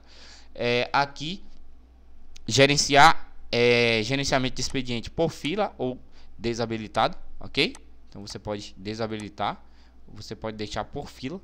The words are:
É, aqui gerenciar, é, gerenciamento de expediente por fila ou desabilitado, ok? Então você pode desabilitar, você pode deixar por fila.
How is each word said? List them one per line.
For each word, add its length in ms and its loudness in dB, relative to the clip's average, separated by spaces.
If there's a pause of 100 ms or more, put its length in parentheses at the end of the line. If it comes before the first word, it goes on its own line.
(560)
É, 360 0
aqui 520 -2 (1040)
gerenciar, 840 8 (200)
é, 520 6
gerenciamento 520 2
de 60 -2
expediente 500 -2
por 180 2
fila 480 -2
ou 220 -2 (360)
desabilitado, 800 -2 (240)
ok? 360 0 (340)
Então 160 -14
você 140 -10
pode 360 -6
desabilitar, 880 -6 (440)
você 280 -12
pode 220 -8
deixar 260 -4
por 240 -8
fila. 360 -8